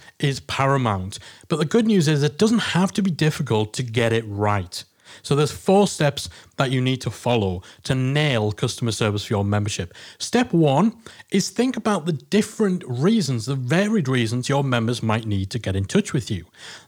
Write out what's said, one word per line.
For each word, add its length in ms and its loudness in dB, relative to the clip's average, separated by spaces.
is 220 -2
paramount, 760 0
but 100 -2
the 80 0
good 220 2
news 200 4
is 140 2
it 160 0
doesn't 220 4
have 340 0
to 80 -2
be 100 0
difficult 640 0
to 100 -6
get 280 0
it 160 0
right. 560 -2
So 120 0
there's 160 0
four 360 4
steps 420 -2
that 160 0
you 80 0
need 220 0
to 80 -6
follow 540 -2
to 120 -2
nail 580 0
customer 400 -2
service 320 -2
for 80 -4
your 100 2
membership. 500 -2
Step 340 0
one 420 4
is 180 0
think 260 -2
about 300 -2
the 80 -2
different 720 -2
reasons, 600 0
the 80 -2
varied 520 2
reasons 400 0
your 160 2
members 400 0
might 220 0
need 240 -2
to 100 -6
get 160 -2
in 80 0
touch 300 0
with 180 -2
you. 140 -6